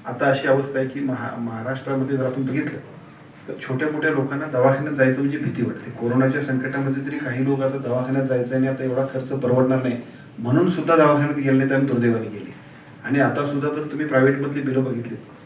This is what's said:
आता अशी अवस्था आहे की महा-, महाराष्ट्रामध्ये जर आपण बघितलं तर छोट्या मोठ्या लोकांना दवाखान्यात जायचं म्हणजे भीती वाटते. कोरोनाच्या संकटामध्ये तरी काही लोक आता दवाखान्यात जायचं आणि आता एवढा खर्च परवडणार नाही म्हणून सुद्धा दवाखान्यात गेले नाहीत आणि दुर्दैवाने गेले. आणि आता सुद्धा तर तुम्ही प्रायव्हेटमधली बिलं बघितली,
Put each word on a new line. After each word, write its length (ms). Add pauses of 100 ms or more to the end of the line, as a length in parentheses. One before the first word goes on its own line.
आता 220
अशी 200
अवस्था 320
आहे 80
की 120
महा-, 400
महाराष्ट्रामध्ये 800
जर 80
आपण 200
बघितलं 340 (680)
तर 140
छोट्या 300
मोठ्या 200
लोकांना 360
दवाखान्यात 480
जायचं 240
म्हणजे 180
भीती 260
वाटते. 280
कोरोनाच्या 500
संकटामध्ये 640
तरी 100
काही 280
लोक 160
आता 160
दवाखान्यात 500
जायचं 280
आणि 120
आता 160
एवढा 300
खर्च 160
परवडणार 540
नाही 140 (400)
म्हणून 320
सुद्धा 260
दवाखान्यात 420
गेले 200
नाहीत 140
आणि 140
दुर्दैवाने 420
गेले. 240 (520)
आणि 160
आता 260
सुद्धा 240
तर 220
तुम्ही 160
प्रायव्हेटमधली 540
बिलं 220
बघितली, 320 (300)